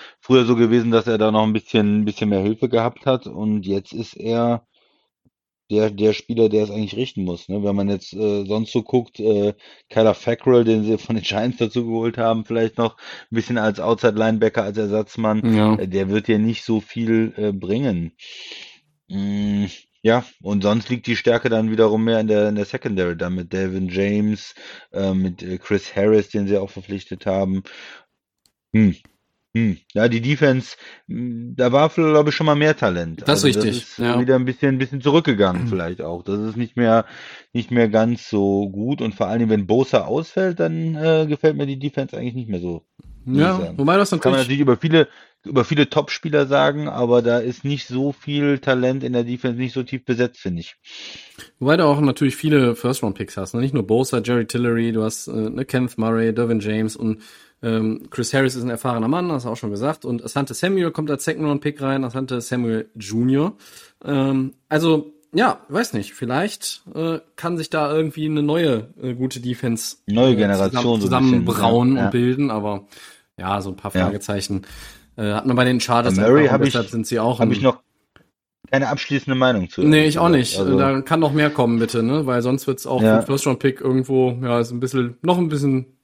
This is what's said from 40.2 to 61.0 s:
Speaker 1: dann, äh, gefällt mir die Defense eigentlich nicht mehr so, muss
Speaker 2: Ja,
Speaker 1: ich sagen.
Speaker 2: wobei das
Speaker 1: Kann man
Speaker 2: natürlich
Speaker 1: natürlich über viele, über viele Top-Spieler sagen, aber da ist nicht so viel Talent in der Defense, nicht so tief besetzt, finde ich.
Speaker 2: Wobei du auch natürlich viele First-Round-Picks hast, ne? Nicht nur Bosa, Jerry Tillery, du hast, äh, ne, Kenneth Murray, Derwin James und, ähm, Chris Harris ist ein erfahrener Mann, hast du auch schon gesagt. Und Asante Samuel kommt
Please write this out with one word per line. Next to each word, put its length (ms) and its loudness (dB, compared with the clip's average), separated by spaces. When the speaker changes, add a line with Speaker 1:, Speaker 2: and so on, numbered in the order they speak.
Speaker 1:
dann, 380 -2
äh, 320 2
gefällt 280 2
mir 100 -2
die 120 -4
Defense 380 -6
eigentlich 180 -6
nicht 140 -8
mehr 120 -4
so, 240 -8
muss 160 0
Speaker 2:
Ja, 180 2
Speaker 1:
ich 80 -6
sagen. 120 -10
Speaker 2:
wobei 180 4
das 140 2
Speaker 1:
Kann 80 0
man 140 2
Speaker 2:
natürlich 160 2
Speaker 1:
natürlich 120 0
über 160 4
viele, 320 4
über 200 0
viele 240 2
Top-Spieler 580 0
sagen, 420 0
aber 340 2
da 160 2
ist 260 -6
nicht 220 -4
so 240 -2
viel 480 0
Talent 460 0
in 80 -4
der 100 2
Defense, 340 -4
nicht 180 -6
so 100 -4
tief 200 -10
besetzt, 360 -2
finde 220 -6
ich. 120 -18
Speaker 2:
Wobei 160 2
du 80 4
auch 160 4
natürlich 340 2
viele 400 2
First-Round-Picks 600 -4
hast, 180 -8
ne? 60 -2
Nicht 140 -2
nur 120 -2
Bosa, 320 2
Jerry 280 0
Tillery, 440 0
du 140 0
hast, 240 -6
äh, 40 -12
ne, 140 -6
Kenneth 320 -2
Murray, 380 0
Derwin 260 0
James 360 -4
und, 240 -4
ähm, 480 -2
Chris 240 -6
Harris 220 2
ist 60 -8
ein 80 -4
erfahrener 380 -4
Mann, 240 -2
hast 120 -6
du 60 -8
auch 60 -8
schon 140 -8
gesagt. 340 -6
Und 200 -6
Asante 300 -6
Samuel 360 -2
kommt 200 -6